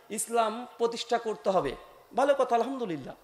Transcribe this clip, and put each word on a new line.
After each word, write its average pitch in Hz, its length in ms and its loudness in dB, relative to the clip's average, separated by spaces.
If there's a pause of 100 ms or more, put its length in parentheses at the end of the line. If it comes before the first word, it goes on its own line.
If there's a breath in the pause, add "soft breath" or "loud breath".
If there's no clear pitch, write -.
ইসলাম 226 580 -2 (100)
প্রতিষ্ঠা 233 400 0
করতে 220 320 -2
হবে।" 160 260 2 (400)
ভালো 277 180 4
কথা, 247 220 2
আলহামদুলিল্লাহ। 220 680 -2